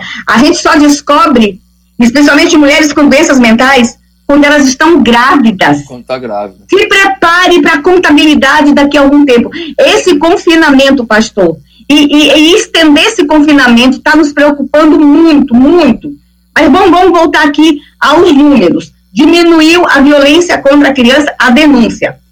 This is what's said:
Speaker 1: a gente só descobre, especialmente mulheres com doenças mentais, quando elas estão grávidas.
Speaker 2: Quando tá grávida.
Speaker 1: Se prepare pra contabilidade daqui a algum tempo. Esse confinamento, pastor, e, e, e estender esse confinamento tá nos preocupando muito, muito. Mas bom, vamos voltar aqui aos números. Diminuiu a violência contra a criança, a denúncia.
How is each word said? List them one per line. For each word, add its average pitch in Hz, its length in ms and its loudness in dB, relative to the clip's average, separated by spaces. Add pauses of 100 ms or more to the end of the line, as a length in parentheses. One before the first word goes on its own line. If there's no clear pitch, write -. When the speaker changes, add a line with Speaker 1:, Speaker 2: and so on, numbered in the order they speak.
(260)
Speaker 1:
a 214 120 -2
gente 294 200 0
só 330 180 -2
descobre, 285 840 0 (380)
especialmente 294 600 0
mulheres 294 340 0
com 294 160 0
doenças 277 300 0
mentais, 240 600 0 (280)
quando 285 180 2
elas 285 240 0
estão 320 340 0
grávidas. 226 840 0
Speaker 2:
Quando 123 180 -18
tá 131 120 -10
grávida. 104 520 -10
Speaker 1:
Se 415 180 0
prepare 370 760 -2
pra 302 220 -2
contabilidade 302 920 0
daqui 285 240 0
a 294 40 2
algum 285 240 2
tempo. 240 260 0 (280)
Esse 349 400 0
confinamento, 294 840 0
pastor, 214 520 -2 (320)
e, 277 60 0
e, 294 440 0
e 320 160 2
estender 320 520 0
esse 440 200 -2
confinamento 277 720 0
tá 294 160 -2
nos 302 180 0
preocupando 294 680 0
muito, 302 540 2
muito. 262 580 0 (440)
Mas 302 140 0
bom, 370 200 2
vamos 349 280 2
voltar 320 260 0
aqui 294 360 0 (180)
aos 311 340 0
números. 262 600 0 (200)
Diminuiu 330 760 2
a 277 120 0
violência 294 580 0
contra 285 320 0
a 277 40 -4
criança, 269 420 0
a 247 140 -2
denúncia. 247 680 0 (160)